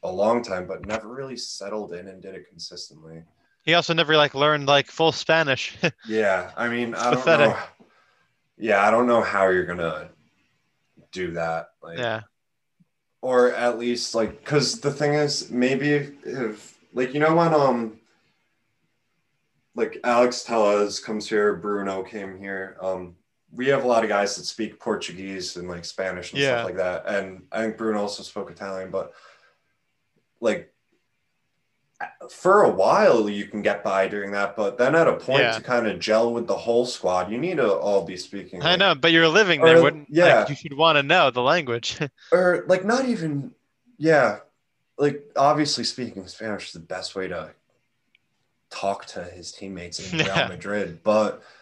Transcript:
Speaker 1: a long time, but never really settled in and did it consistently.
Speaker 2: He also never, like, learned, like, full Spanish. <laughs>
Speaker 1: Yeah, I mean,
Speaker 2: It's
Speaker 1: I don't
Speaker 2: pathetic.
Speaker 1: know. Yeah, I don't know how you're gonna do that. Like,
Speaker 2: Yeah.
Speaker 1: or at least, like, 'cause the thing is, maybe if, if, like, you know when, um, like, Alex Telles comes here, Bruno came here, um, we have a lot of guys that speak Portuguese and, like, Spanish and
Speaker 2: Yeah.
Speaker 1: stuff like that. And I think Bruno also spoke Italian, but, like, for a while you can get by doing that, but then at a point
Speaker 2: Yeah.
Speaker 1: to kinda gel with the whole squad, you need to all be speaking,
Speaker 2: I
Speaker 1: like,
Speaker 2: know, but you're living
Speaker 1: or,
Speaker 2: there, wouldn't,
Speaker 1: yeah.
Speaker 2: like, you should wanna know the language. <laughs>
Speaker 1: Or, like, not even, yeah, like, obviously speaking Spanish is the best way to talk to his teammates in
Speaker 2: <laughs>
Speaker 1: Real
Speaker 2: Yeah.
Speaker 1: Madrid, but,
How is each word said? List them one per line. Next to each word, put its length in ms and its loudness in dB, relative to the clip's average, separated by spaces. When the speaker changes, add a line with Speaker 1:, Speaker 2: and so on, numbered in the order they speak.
Speaker 1:
a 100 -6
long 300 0
time, 240 -8
but 180 -12
never 240 -8
really 300 -12
settled 560 -10
in 140 -14
and 140 -20
did 120 -16
it 140 -18
consistently. 760 -18
Speaker 2:
He 100 0
also 200 0
never, 240 2
like, 160 2
learned, 340 0
like, 180 4
full 260 0
Spanish. 720 -2
<laughs> 240 -4
Speaker 1:
Yeah, 500 0
I 120 -4
mean, 240 -4
Speaker 2:
It's 100 -6
Speaker 1:
I 80 0
don't 100 2
Speaker 2:
pathetic. 300 4
Speaker 1:
know. 80 -4
Yeah, 280 2
I 40 4
don't 160 4
know 160 4
how 260 2
you're 180 0
gonna 440 -6
do 220 -8
that. 380 -6
Like, 160 -14
Speaker 2:
Yeah. 240 -6
Speaker 1:
or 320 4
at 260 -2
least, 360 -4
like, 300 -4
'cause 360 0
the 120 -2
thing 220 0
is, 360 -2
maybe 440 0
if, 320 -6
if, 520 -8
like, 220 -2
you 60 -2
know 140 4
when, 180 4
um, 480 2
like, 300 -4
Alex 400 2
Telles 560 2
comes 280 -8
here, 280 2
Bruno 460 -6
came 360 -12
here, 420 -10
um, 360 -6
we 160 -6
have 160 2
a 20 -2
lot 180 4
of 40 -2
guys 280 0
that 80 -14
speak 360 -8
Portuguese 760 -8
and, 120 -10
like, 160 -10
Spanish 480 -8
and 80 -4
Speaker 2:
Yeah. 160 2
Speaker 1:
stuff 100 -4
like 100 -8
that. 300 -4
And 460 -6
I 100 -4
think 140 -6
Bruno 240 -2
also 220 -6
spoke 280 -12
Italian, 400 -10
but, 220 -6
like, 320 -2
for 320 4
a 80 6
while 580 4
you 180 -6
can 160 -8
get 200 -2
by 240 0
doing 260 -6
that, 220 -4
but 220 -4
then 180 2
at 140 4
a 80 4
point 260 0
Speaker 2:
Yeah. 100 2
Speaker 1:
to 100 -6
kinda 340 0
gel 360 2
with 140 -4
the 100 -2
whole 280 2
squad, 460 -2
you 80 -4
need 180 -4
to 180 2
all 300 2
be 140 -10
speaking, 440 -12
Speaker 2:
I 100 2
Speaker 1:
like, 60 4
Speaker 2:
know, 160 4
but 180 4
you're 160 6
living 340 4
Speaker 1:
or, 40 8
Speaker 2:
there, 160 10
wouldn't, 280 0
Speaker 1:
yeah. 300 6
Speaker 2:
like, 100 0
you 60 -6
should 180 -14
wanna 280 4
know 280 4
the 120 -2
language. 560 0
<laughs> 340 -8
Speaker 1:
Or, 340 2
like, 180 2
not 220 0
even, 480 -4
yeah, 420 2
like, 260 0
obviously 480 2
speaking 420 -8
Spanish 420 -10
is 40 -16
the 80 -18
best 340 -12
way 140 -6
to 260 -10
talk 380 -6
to 180 -12
his 280 -16
teammates 480 -12
in 180 -6
Speaker 2:
<laughs> 0 -
Speaker 1:
Real 80 0
Speaker 2:
Yeah. 220 0
Speaker 1:
Madrid, 540 -6
but, 400 0